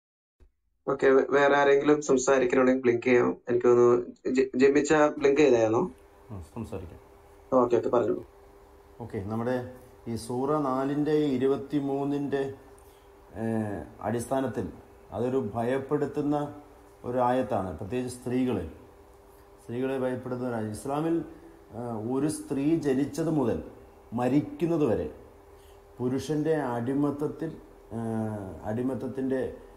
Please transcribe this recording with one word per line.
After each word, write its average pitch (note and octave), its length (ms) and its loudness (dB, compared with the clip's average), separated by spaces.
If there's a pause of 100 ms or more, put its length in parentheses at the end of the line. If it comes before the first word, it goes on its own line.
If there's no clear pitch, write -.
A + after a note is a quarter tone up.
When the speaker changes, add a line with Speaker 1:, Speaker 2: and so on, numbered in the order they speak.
(880)
Speaker 1:
Okay, C#3 200 2
വേ-, C3+ 220 6
വേറെ C#3 260 4
ആരെങ്കിലും C#3+ 460 4
സംസാരിക്കണമെങ്കിൽ C3 800 2
blink A#2+ 220 2
ചെയ്യാം. B2 340 4 (120)
എനിക്ക് B2 180 2
തോന്നുന്നു A#2+ 640 4
ജെ-, C3 220 2
ജെമിച്ച C#3 380 4
ബ്ലിങ്ക് D3+ 480 4
ചെയ്തായിരുന്നോ? A2 500 4 (400)
Speaker 2:
ഉം, F#2+ 140 -12 (100)
സംസാരിക്കാം. F#2+ 440 -10 (600)
Speaker 1:
ഓക്കെ, B2 160 4
ഓക്കെ, - 140 2
പറഞ്ഞോളൂ. G3+ 360 0 (760)
Speaker 2:
ഓക്കെ, G#2+ 220 -8
നമ്മുടെ A#2 480 -4 (360)
ഈ A#2 80 -6
സൂറ C3 420 -4
നാലിൻ്റെ C#3+ 540 -2
ഇരുപത്തിമൂന്നിൻ്റെ, C#3 1400 0 (840)
ഏഹ്, A2 480 -4 (180)
അടിസ്ഥാനത്തിൽ A#2 680 -4 (420)
അതൊരു A#2+ 440 -2
ഭയപ്പെടുത്തുന്ന C#3+ 1040 -2 (420)
ഒരു A#2+ 140 -4
ആയത്താണ്, A#2+ 600 0
പ്രത്യേകിച്ച് B2 400 -8
സ്ത്രീകളെ, A#2+ 540 -2 (920)
സ്ത്രീകളെ C3 340 -4
ഭയപ്പെടുത്തുന്ന B2+ 520 -4
ഒരു A#2 60 -4
ആയത്ത്. G#2+ 240 -6
ഇസ്ലാമിൽ, D#3 460 -2 (480)
ഏഹ്, A#2 400 -6
ഒരു C#3 140 0
സ്ത്രീ D3+ 480 -2
ജനിച്ചത് C#3+ 540 0
മുതൽ B2 340 0 (500)
മരിക്കുന്നത് D3 720 0
വരെ F2+ 240 -2 (880)
പുരുഷന്റെ D3 580 -2
അടിമത്തത്തിൽ, C#3+ 920 -2 (460)
ഏഹ്, G#2+ 720 -6
അടിമത്തത്തിന്റെ, B2+ 880 -4 (240)